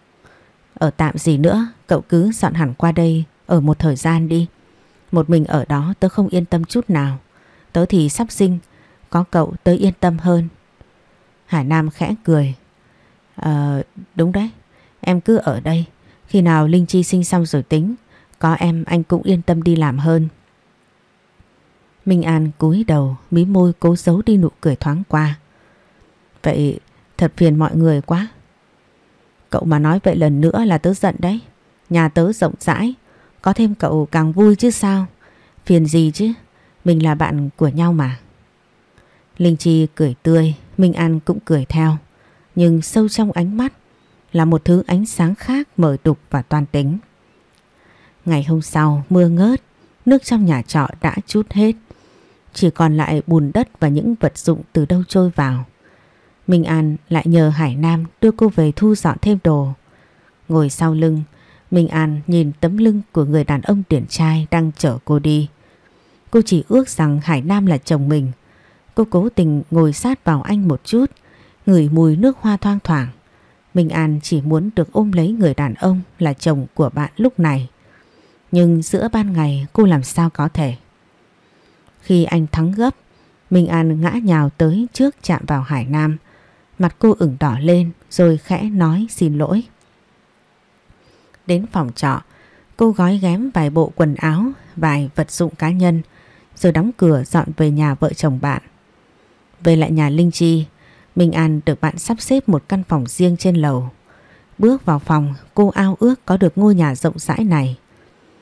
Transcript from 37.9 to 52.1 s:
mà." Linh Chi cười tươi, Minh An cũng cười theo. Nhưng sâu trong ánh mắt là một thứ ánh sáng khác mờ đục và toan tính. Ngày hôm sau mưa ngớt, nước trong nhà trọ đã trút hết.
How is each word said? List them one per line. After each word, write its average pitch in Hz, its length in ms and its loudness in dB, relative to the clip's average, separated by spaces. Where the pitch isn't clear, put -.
mà." 131 260 -2
Linh 170 180 2
Chi 160 380 2
cười 139 280 -2
tươi, 160 320 2
Minh 185 140 4
An 165 280 0
cũng - 240 -4
cười 143 200 0
theo. 160 320 0
Nhưng 165 280 2
sâu 220 260 0
trong 208 240 -2
ánh 185 240 -4
mắt 254 160 -4
là 165 120 2
một 160 200 0
thứ 175 220 4
ánh 190 200 -2
sáng 175 280 -2
khác 269 420 -4
mờ 151 280 2
đục 156 140 0
và 135 120 -4
toan 147 240 -2
tính. 143 320 -4
Ngày 151 200 0
hôm 160 180 0
sau 151 480 0
mưa 180 180 4
ngớt, 196 340 2
nước 262 180 4
trong 220 200 0
nhà 139 180 2
trọ 147 260 -2
đã - 160 -2
trút - 260 -4
hết. 214 220 2